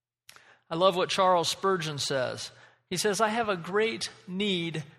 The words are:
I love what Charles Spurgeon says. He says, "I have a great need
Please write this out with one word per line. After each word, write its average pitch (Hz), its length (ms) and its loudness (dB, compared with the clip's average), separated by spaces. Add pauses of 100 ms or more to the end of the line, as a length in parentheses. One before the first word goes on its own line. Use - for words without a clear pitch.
(720)
I 165 40 -4
love 180 200 4
what 180 140 0
Charles 185 400 4
Spurgeon 160 500 -2
says. 127 500 -2 (400)
He 180 80 -4
says, 202 240 0
"I 214 80 4
have 226 180 -2
a 202 80 0
great 202 540 -2 (160)
need 180 580 -2 (160)